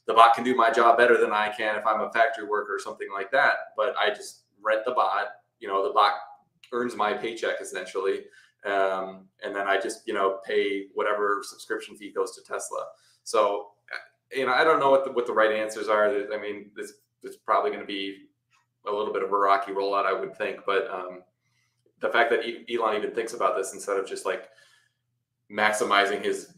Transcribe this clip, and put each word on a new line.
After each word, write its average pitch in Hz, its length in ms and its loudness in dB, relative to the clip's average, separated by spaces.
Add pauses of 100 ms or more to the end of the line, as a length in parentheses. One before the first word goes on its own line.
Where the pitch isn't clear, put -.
the - 60 -2
bot 113 200 10
can 120 100 0
do 123 120 2
my 113 160 4
job 117 260 6
better 120 220 8
than 110 120 2
I 104 240 0
can 107 200 -2
if 107 100 -8
I'm 110 160 2
a - 100 -6
factory 113 340 2
worker 101 280 -4
or 98 60 -6
something 104 340 -10
like 98 180 -8
that, 135 220 4 (240)
but 107 180 0
I 208 140 2
just - 360 -10 (160)
rent 110 240 0
the 123 60 -2
bot, 104 360 0 (320)
you 110 80 -10
know, 98 200 0
the - 60 -4
bot 104 200 4 (580)
earns 120 240 -4
my 104 180 -2
paycheck 107 480 -6
essentially. 98 600 -4 (440)
Um, 95 640 -2 (160)
and 101 120 -8
then 98 120 -2
I 98 120 2
just, - 280 -6
you 107 60 -4
know, 95 320 0
pay 101 480 -2
whatever 104 500 0
subscription - 520 -10
fee 101 160 -16
goes 95 240 -4
to - 80 -20
Tesla. - 420 -8 (380)
So, 104 440 0 (260)
uh, - 440 -12
you 131 80 -2
know, 123 80 0
I 143 100 4
don't 160 160 4
know 139 100 4
what 135 160 6
the, 131 60 -6
what 120 160 -2
the 113 60 -4
right 107 180 4
answers 107 360 -4
are. 107 180 4 (280)
I 107 80 -6
mean, 101 340 -10
it's, 101 180 -12 (300)
it's - 120 -14
probably 101 360 0
gonna 101 140 -8
be 98 420 -8 (600)
a 104 40 -4
little 104 220 -2
bit 98 100 -2
of 95 80 -2
a 101 60 2
rocky 98 340 2
rollout, 98 340 0
I 95 80 2
would 95 220 -6
think. 98 300 -6
But, 95 240 0
um, 90 340 -10 (760)
the 117 100 -2
fact 117 200 2
that 117 160 0
E-, 117 300 -8
Elon 110 200 0
even 101 160 -4
thinks - 220 -6
about 92 220 0
this 95 180 -4
instead 98 240 -4
of 95 100 -4
just, 98 180 -10
like, 92 240 -4 (1000)
maximizing 104 720 2
his 98 340 -4